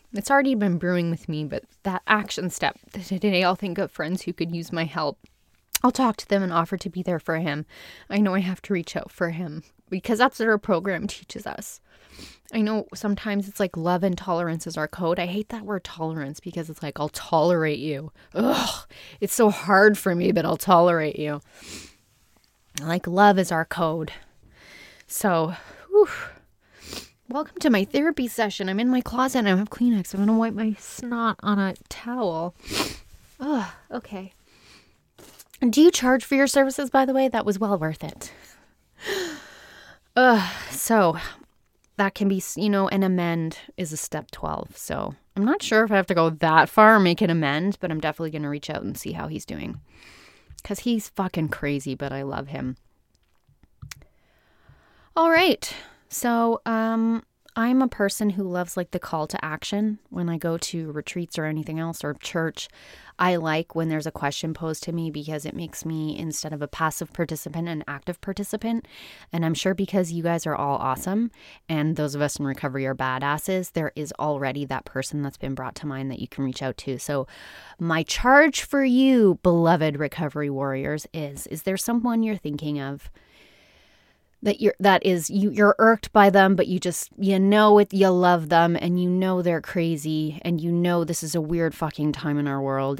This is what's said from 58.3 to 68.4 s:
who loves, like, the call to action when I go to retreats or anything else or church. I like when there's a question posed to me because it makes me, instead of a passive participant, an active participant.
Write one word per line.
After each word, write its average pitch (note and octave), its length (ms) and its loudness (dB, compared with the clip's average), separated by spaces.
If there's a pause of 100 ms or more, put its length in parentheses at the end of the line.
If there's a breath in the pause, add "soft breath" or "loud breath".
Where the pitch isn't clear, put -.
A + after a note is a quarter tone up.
who F#3+ 120 -4
loves, F3+ 320 -4
like, F3+ 160 -4
the F3+ 80 -4
call D#3 280 -4
to - 180 -8
action G#3 540 -4 (100)
when F3 180 -4
I E3 100 -2
go E3 200 -2
to D#3+ 340 -8
retreats E3 480 -8
or D#3 60 -4
anything D#3 340 -4
else E3 240 -6
or D3 120 -4
church. - 520 -6 (500 loud breath)
I F3+ 200 2
like D#3+ 380 -4
when E3 120 -2
there's D#3 180 -4
a D#3+ 60 -6
question D3+ 420 -4
posed D#3+ 300 -8
to E3+ 80 -8
me E3 180 -4
because D3+ 360 -8
it - 100 -10
makes - 300 -10
me, D#3 320 -6
instead D#3 340 -8
of D3 100 -10
a D3 60 -4
passive - 460 -6
participant, E3 560 -6
an D3+ 180 -8
active C#3+ 320 -10
participant. A3 720 -6 (420 loud breath)